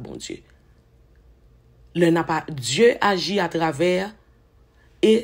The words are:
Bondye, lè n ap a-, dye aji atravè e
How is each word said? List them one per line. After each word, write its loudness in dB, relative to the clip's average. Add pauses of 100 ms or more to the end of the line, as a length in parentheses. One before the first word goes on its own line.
Bondye, -14 (1600)
lè 4
n 2
ap -4
a-, -2
dye 2
aji 0
atravè -2 (1080)
e 4 (100)